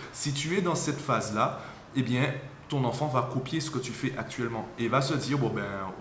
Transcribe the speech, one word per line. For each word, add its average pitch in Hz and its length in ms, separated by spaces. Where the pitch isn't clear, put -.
Si - 220
tu 156 240
es 202 40
dans 175 140
cette 143 240
phase-là, 110 640
eh 135 80
bien, 123 220
ton 139 160
enfant 123 220
va 127 260
copier 156 280
ce - 100
que - 80
tu 120 140
fais 120 260
actuellement 113 500
et 117 80
va 123 120
se 143 140
dire, « 139 260
Bon, 117 100
ben, 104 120